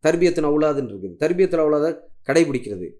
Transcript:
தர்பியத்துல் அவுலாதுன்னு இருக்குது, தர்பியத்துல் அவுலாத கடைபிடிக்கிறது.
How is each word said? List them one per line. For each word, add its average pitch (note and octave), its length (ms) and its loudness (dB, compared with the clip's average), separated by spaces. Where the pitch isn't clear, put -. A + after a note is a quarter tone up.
தர்பியத்துல் E3 460 2
அவுலாதுன்னு D3 420 0
இருக்குது, F#2+ 280 -12
தர்பியத்துல் E3+ 440 0
அவுலாத D3+ 240 2
கடைபிடிக்கிறது. B2+ 600 0